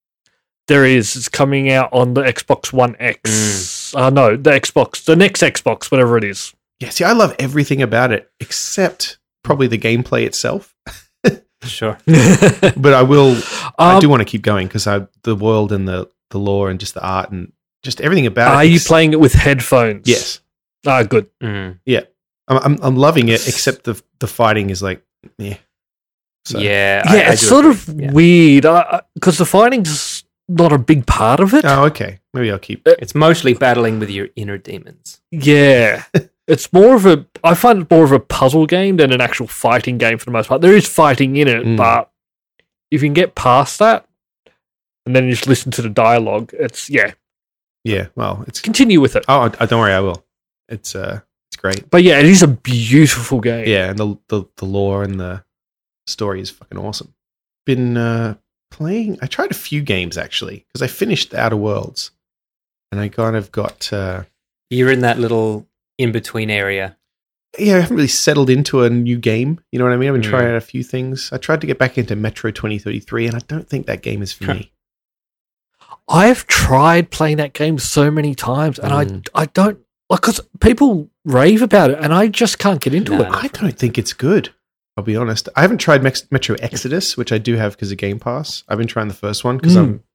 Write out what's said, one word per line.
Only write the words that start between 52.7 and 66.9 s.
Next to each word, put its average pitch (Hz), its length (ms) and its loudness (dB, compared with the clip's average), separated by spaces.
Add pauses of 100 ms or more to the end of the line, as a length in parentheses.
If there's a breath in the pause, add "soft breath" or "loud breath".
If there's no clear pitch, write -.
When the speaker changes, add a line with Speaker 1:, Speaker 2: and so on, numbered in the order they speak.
Speaker 1:
game. 117 280 -4
Speaker 3:
Yeah, 95 220 0
and 98 100 -8
the, 104 160 -4 (120)
the, 101 160 -6 (120)
the - 80 -14
lore 98 400 -4
and 98 160 -8
the 92 240 -12 (640)
story 98 320 -8
is 95 100 -14
fucking - 280 -20
awesome. 101 360 -14 (500)
Been, 123 320 -2
uh, 117 380 -4 (380)
playing, 202 500 -8
I 135 40 -10
tried - 260 -6
a - 20 -10
few - 280 -8
games 90 360 -4
actually, - 560 -12
'cause - 80 -8
I 123 60 -4
finished - 420 -6
The 117 100 -14
Outer 113 160 -2
Worlds, 104 540 -8 (800)
and 101 100 -8
I 104 80 -6
kind 110 280 -4
of 104 160 -8
got, - 400 -10
uh, 95 320 -8 (440)
Speaker 2:
You're 127 220 0
in 131 120 2
that 120 180 0
little 110 480 -4 (300)
in-between 113 500 -4
area. 98 480 -4 (640)